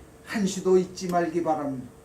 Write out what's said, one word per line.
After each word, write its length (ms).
한시도 520
잊지 300
말기 360
바랍니다. 420